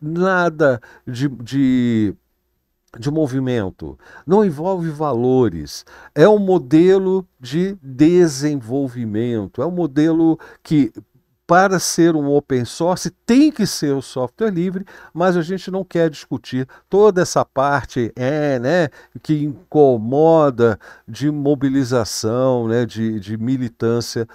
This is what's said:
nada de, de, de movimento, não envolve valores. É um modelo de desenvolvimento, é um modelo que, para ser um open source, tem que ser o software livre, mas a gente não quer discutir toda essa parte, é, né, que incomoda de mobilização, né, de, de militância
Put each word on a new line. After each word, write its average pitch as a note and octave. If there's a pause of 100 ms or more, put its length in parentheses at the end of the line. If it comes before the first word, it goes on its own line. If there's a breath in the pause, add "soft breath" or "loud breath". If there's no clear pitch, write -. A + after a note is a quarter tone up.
nada E3 (240 loud breath)
de, B2+
de, B2 (840)
de A#2
movimento, B2 (300 loud breath)
não G3
envolve E3+
valores. B2+ (300 loud breath)
É D#3+
um G#3+
modelo F#3 (120)
de F3
desenvolvimento, C3
é C#3
um F3+
modelo D#3+ (240 loud breath)
que, D3 (540)
para F#3
ser E3
um C#3+
open B2+
source, E3+ (120)
tem C#4
que G3+
ser C#3+
o C3+
software C3
livre, F#3 (300 loud breath)
mas F3
a E3+
gente F#3
não F#3+
quer E3
discutir C3 (220 soft breath)
toda G3
essa C#3+
parte, C3
é, C#3
né, D3 (320 loud breath)
que D3+
incomoda C#3 (280 loud breath)
de B2+
mobilização, C3
né, A#2+
de, A2
de G#2
militância A#2